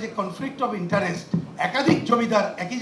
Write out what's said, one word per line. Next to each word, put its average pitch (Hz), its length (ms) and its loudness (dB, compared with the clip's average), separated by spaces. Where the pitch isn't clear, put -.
যে 226 40 -6
conflict 185 460 -6
of 220 60 -2
interest, 175 440 0
একাধিক - 320 4
জমিদার 226 360 4
একই 240 180 -4